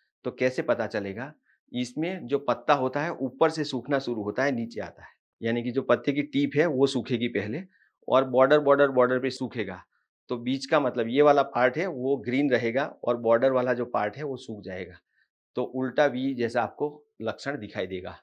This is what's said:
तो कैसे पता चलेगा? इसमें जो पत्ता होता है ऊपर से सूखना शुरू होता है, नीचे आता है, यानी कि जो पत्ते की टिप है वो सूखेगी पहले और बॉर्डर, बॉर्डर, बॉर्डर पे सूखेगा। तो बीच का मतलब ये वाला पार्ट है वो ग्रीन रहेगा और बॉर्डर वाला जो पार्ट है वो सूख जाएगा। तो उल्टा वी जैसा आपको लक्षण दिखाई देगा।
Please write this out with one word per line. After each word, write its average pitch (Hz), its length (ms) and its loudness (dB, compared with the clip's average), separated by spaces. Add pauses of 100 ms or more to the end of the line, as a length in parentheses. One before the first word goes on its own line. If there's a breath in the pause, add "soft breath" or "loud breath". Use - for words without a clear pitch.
(240)
तो 127 80 -6
कैसे 131 320 0
पता 113 240 0
चलेगा? 104 440 -6 (400)
इसमें 151 540 -4
जो 135 140 0
पत्ता 151 340 2
होता 135 280 0
है 165 100 -4
ऊपर 139 380 0
से 160 140 -4
सूखना 135 340 -2
शुरू 120 240 -4
होता 104 220 -2
है, 143 80 0
नीचे 117 280 -6
आता 92 220 -12
है, - 60 -20 (320)
यानी 117 220 -2
कि 123 80 -6
जो 123 120 -2
पत्ते 123 300 0
की 139 120 -2
टिप 143 320 -2
है 156 120 4
वो 139 180 2
सूखेगी 123 440 -2
पहले 107 320 -4 (460 soft breath)
और 131 180 4
बॉर्डर, 131 340 6
बॉर्डर, 143 300 6
बॉर्डर 127 280 4
पे 127 140 -2
सूखेगा। 107 500 -8 (480)
तो 127 80 -4
बीच 131 280 -4
का 156 140 4
मतलब 120 280 -2
ये 131 140 4
वाला 143 220 6
पार्ट 127 320 2
है 175 120 -2
वो 135 300 -2
ग्रीन 127 320 0
रहेगा 120 340 0 (200)
और 120 140 0
बॉर्डर 117 340 4
वाला 127 220 2
जो 120 120 -2
पार्ट 107 300 -2
है 139 80 -12
वो 135 120 -8
सूख 107 260 -12
जाएगा। 90 360 -12 (580)
तो 131 80 -2
उल्टा 131 420 0
वी 131 280 -2
जैसा 117 280 -2
आपको 147 260 -4 (340)
लक्षण 139 360 -6
दिखाई 104 280 -8
देगा। 90 360 -10